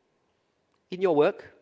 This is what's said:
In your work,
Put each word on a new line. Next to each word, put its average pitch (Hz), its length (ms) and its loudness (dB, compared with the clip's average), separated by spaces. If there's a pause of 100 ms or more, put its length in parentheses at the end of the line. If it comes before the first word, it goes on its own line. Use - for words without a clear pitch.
(920)
In 180 100 -12
your 185 140 0
work, 156 480 0